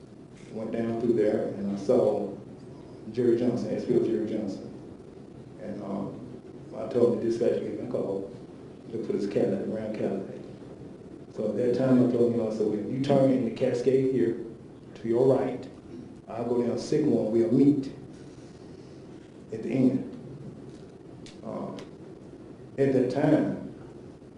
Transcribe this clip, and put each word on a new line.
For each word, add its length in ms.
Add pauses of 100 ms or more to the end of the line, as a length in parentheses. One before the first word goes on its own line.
(540)
went 180
down 280
through 140
there, 440
and 180
I 40
saw 500 (800)
Jerry 260
Johnson, 380
S 100
P 100
O 40
Jerry 280
Johnson. 420 (920)
And, 200
um, 360 (560)
I 120
told 260
him 60
the 60
dispatch 360
gave 180
me 80
a 40
call, 380 (640)
look 140
for 80
this 140
Cadillac, 380
brown 280
Cadillac. 440 (1000)
So 140
at 80
that 200
time, 300
I 40
told 220
him, 140
I 40
said, 160
"Well, 120
if 120
you 100
turn 300
in 140
the 60
Cascade 600
here 260 (580)
to 120
your 280
right, 280 (640)
I'll 180
go 180
down 160
Sycamore, 500
we'll 220
meet 400 (1600)
at 100
the 80
end." 400 (1400)
Um, 320 (1040)
at 140
that 180
time, 600 (680)